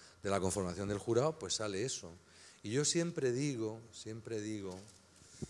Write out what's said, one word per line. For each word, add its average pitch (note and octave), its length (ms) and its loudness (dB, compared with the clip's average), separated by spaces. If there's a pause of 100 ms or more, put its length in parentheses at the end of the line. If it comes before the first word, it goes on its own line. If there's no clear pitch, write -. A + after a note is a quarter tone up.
(220)
de G2+ 60 0
la G2 120 6
conformación F#2 480 2
del G#2 100 0
jurado, B2 400 4
pues - 160 -4
sale G#2 300 0
eso. G2 280 -6 (500)
Y G#2 100 -4
yo C#3 120 4
siempre E3+ 480 2
digo, A#2+ 480 0 (120)
siempre A2 480 -6
digo, G#2 380 -4 (720)